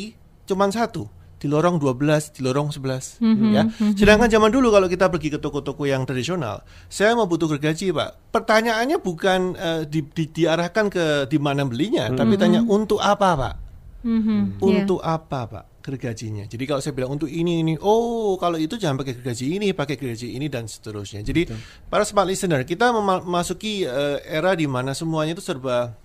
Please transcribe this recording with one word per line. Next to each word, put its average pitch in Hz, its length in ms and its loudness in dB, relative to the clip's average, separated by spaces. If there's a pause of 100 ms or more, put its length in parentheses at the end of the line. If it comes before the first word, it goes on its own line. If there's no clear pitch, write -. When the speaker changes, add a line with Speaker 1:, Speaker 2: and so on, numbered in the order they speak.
(420)
Speaker 1:
cuman 196 280 0
satu, 208 340 -4 (300)
di - 100 -12
lorong 156 320 2
dua 143 160 2
belas, 151 380 0
di - 100 -20
lorong 135 300 0
sebelas, 131 480 -8
Speaker 2:
Mhm, 220 320 4
Speaker 1:
ya. 214 120 4
Speaker 2:
mhm. 220 300 2
Speaker 1:
Sedangkan 208 340 8
zaman 220 220 6
dulu 247 220 4
kalau 202 160 6
kita 180 260 2
pergi 156 160 -4
ke 143 80 -2
toko-toko 143 480 -6
yang 135 240 0
tradisional, 127 540 -4 (240)
"Saya 214 260 2
mau 233 140 2
butuh 170 200 0
gergaji, 156 440 -2
Pak." - 420 -6
Pertanyaannya 226 680 2
bukan, 185 420 0 (120)
eh, 165 320 -4
di, 151 180 -2
di, 156 280 -6
diarahkan 170 580 0
ke 180 160 -2 (220)
di 147 100 0
mana 143 260 0
belinya, 139 460 0
Speaker 3:
Mhm. 127 80 0
Speaker 1:
tapi 226 200 4
tanya, 214 260 4
Speaker 2:
Mhm. 233 80 0
Speaker 1:
"Untuk 208 340 2
apa, 202 300 4
Pak?" 127 200 -2 (480)
Speaker 2:
Mhm, 214 580 0
Speaker 1:
"Untuk 190 380 4
Speaker 2:
iya. 160 140 -2
Speaker 1:
apa, 160 320 -4
Pak, 104 200 -14 (180)
gergajinya?" 113 640 -8
Jadi 113 200 -8
kalau 135 160 -2
saya 151 120 -6
bilang, 127 200 -4
"Untuk 147 160 -4
ini, 165 320 -2
ini." 160 160 0
"Oh, 220 580 0
kalau 175 220 0
itu 160 180 -2
jangan 175 220 -2
pakai 135 180 -6
gergaji 123 380 -6
ini, 202 200 -2
pakai 147 220 -4
gergaji 117 380 -8
ini," 135 160 -6
dan 127 160 -6
seterusnya. 104 560 -12
Jadi, 120 240 0
Speaker 3:
Betul. 110 160 -8 (240)
Speaker 1:
para 190 180 0
smart 202 220 2
listener, 175 400 0
kita 196 260 2
mema-, 202 300 2
memasuki, 180 640 -4
eh, 143 400 -2
era 170 300 0
di 165 100 0
mana 131 280 -2
semuanya 160 420 -4
itu 196 80 -12
serba 123 500 -2 (120)